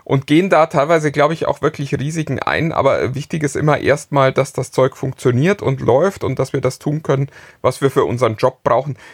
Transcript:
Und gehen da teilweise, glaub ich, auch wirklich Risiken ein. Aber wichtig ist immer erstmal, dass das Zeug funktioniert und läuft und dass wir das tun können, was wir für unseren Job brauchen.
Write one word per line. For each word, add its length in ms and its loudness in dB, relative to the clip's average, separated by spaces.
Und 200 0
gehen 240 4
da 160 6
teilweise, 440 2
glaub 200 2
ich, 160 -4
auch 160 -2
wirklich 360 -2
Risiken 400 -4
ein. 320 0
Aber 440 0
wichtig 260 -6
ist 140 -4
immer 240 2
erstmal, 520 0
dass 220 -2
das 180 -6
Zeug 240 2
funktioniert 680 0
und 180 -2
läuft 420 2
und 140 -4
dass 160 -4
wir 80 -2
das 160 -4
tun 240 -4
können, 260 0
was 180 -2
wir 80 2
für 160 0
unseren 300 0
Job 280 -2
brauchen. 360 -2